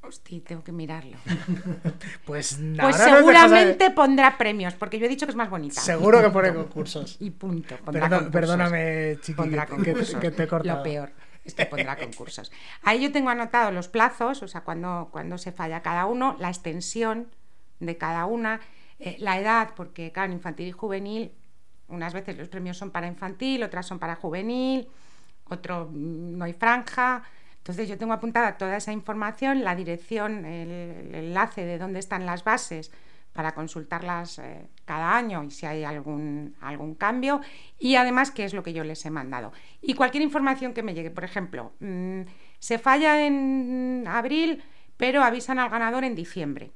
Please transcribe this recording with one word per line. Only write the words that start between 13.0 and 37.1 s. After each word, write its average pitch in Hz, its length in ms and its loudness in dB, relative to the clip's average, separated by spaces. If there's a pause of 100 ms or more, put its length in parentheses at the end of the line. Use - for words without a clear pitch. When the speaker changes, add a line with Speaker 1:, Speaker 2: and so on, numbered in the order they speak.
Speaker 1:
yo 285 100 0
tengo 277 180 2
anotados 233 440 2
los 180 140 -4
plazos, 240 560 2
o 196 40 -12
sea, 175 140 -10
cuándo, 170 500 -6
cuándo 160 260 -10
se 180 140 -10
falla 165 300 -6
cada 175 240 -2
uno, 247 340 0
la 180 100 -4
extensión 220 760 -4 (520)
de 170 180 -6
cada 165 280 -2
una, 220 340 -2 (400)
eh, - 200 -10
la 190 200 -2
edad, 220 360 2
porque, 165 360 -10
claro, 190 200 -2
en 175 60 -6
infantil 175 300 -8
y 180 40 -10
juvenil, 202 600 -6 (560)
unas 170 260 -8
veces 190 240 -10
los 151 100 -12
premios 180 300 -10
son 196 140 -10
para 175 160 -4
infantil, 220 560 -6
otras 185 240 -8
son 185 120 -10
para 165 160 -6
juvenil, 240 720 -4 (640)
otro, 175 420 -8
mm, 165 460 -8
no 180 80 -6
hay 170 80 -6
franja. 247 680 0 (340)
Entonces 180 300 -8
yo 196 100 -10
tengo 226 160 -2
apuntada 226 440 0
toda 190 200 -4
esa 208 140 -8
información, 214 720 -2
la 180 120 0
dirección, 190 680 -6
el, 165 260 -10
el 170 440 -12
enlace 180 500 -2
de 175 120 -6
dónde 185 220 -6
están 190 260 -6
las 175 180 -6
bases 220 480 -2 (420)
para 156 200 -4
consultarlas, 170 880 -8
eh, 127 260 -14 (180)
cada 165 320 0
año 214 280 0
y 143 80 -10
si - 160 -12
hay 156 160 -6
algún, 147 800 -8
algún 147 340 -10
cambio. 254 440 0 (380)